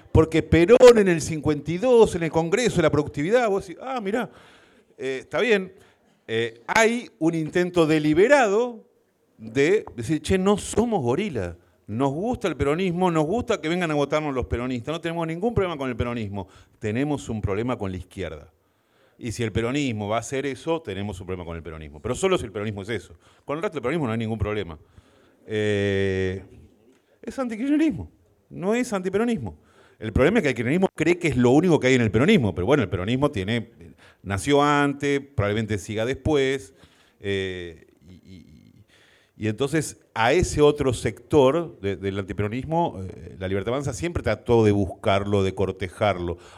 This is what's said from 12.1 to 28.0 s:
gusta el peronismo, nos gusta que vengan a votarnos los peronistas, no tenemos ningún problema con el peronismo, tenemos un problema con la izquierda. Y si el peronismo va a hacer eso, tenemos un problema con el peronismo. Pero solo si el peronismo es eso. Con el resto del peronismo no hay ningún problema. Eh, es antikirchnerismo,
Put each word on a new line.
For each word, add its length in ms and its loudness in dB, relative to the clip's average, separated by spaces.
gusta 380 -4
el 80 -6
peronismo, 560 0
nos 140 2
gusta 340 -2
que 80 -6
vengan 240 -2
a 20 -2
votarnos 400 -2
los 120 -4
peronistas, 460 -6
no 80 -6
tenemos 240 -4
ningún 300 -4
problema 220 -2
con 120 -6
el 60 -4
peronismo, 540 -6
tenemos 480 -4
un 120 -6
problema 380 -4
con 140 -6
la 60 -8
izquierda. 540 -12
Y 120 -10
si 140 -6
el 80 -4
peronismo 560 -4
va 80 0
a 40 -2
hacer 260 -6
eso, 360 -6
tenemos 380 -8
un 60 -16
problema 180 -8
con 120 -10
el 60 -12
peronismo. 400 -16
Pero 140 -4
solo 220 -2
si 60 -6
el 60 -12
peronismo 320 -8
es 60 -14
eso. 260 -8
Con 120 -8
el 60 -8
resto 140 -6
del 60 -8
peronismo 240 -2
no 60 -2
hay 60 -4
ningún 200 -4
problema. 400 -6
Eh, 960 0
es 160 -10
antikirchnerismo, 720 -2